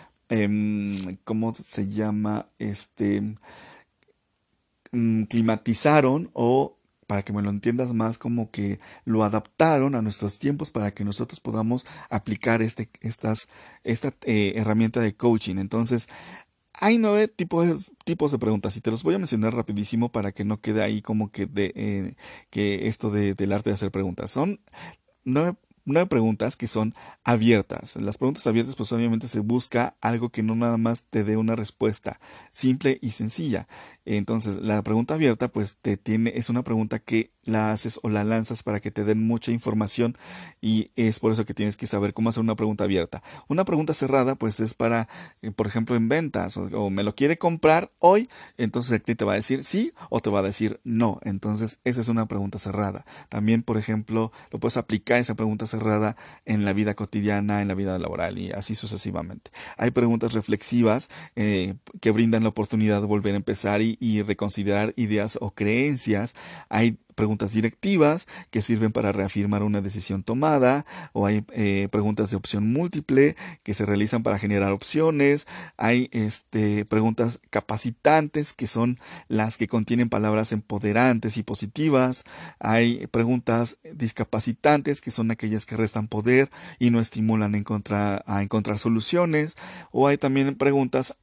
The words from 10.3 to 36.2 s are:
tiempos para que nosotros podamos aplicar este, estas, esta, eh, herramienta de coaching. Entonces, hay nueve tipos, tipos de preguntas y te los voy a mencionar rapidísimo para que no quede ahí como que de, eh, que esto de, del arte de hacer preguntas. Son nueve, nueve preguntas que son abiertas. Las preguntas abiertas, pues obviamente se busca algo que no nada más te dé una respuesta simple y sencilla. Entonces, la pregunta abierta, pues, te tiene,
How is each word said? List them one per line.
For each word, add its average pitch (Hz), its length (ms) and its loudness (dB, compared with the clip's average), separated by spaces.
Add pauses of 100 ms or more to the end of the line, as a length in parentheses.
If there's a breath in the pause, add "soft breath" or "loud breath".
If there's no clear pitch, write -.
tiempos 143 320 -2
para 104 240 -2
que 104 100 -6
nosotros - 340 -6
podamos 113 460 -2 (240 loud breath)
aplicar 113 540 0
este, 110 260 -4 (140)
estas, 110 460 -2 (360 loud breath)
esta, 131 380 -2
eh, 104 340 2
herramienta 110 440 2
de 107 140 0
coaching. 110 420 2
Entonces, 113 520 0 (640 loud breath)
hay 220 240 4
nueve 214 320 4
tipos, 170 640 0 (120)
tipos 151 280 0
de 123 60 0
preguntas 107 400 0
y - 20 -10
te 120 100 -2
los 113 120 -2
voy 165 140 2
a - 20 0
mencionar 113 360 0
rapidísimo 113 580 -2
para 101 200 -2
que 101 140 -4
no 107 160 -4
quede 107 200 0
ahí 107 200 -2
como 107 280 -2
que 98 140 -6
de, 101 320 -2
eh, 104 380 -4 (340 loud breath)
que 101 400 -2
esto 110 220 -2
de, 104 240 0
del 98 180 -2
arte 107 160 -2
de 107 60 2
hacer 101 160 -4
preguntas. 98 400 -4
Son 175 300 -2 (640 loud breath)
nueve, 151 320 0 (280)
nueve 165 240 2
preguntas 113 480 0
que 117 120 -6
son 110 260 0 (280 loud breath)
abiertas. 113 720 2
Las 104 200 -4
preguntas 135 300 -2
abiertas, 117 300 0
pues 107 160 -4
obviamente 117 360 0
se 113 120 -2
busca 120 600 0
algo 117 300 0
que 110 120 -4
no 113 140 0
nada 117 220 2
más 113 260 0
te - 180 0
dé 107 140 2
una 110 180 2
respuesta - 640 -4 (320 loud breath)
simple 127 520 2
y 120 80 -4
sencilla. 110 580 -2 (380 loud breath)
Entonces, 104 500 -2
la 104 260 0
pregunta 113 320 0
abierta, 127 340 2
pues, 107 320 -4
te 104 160 0
tiene, 113 400 0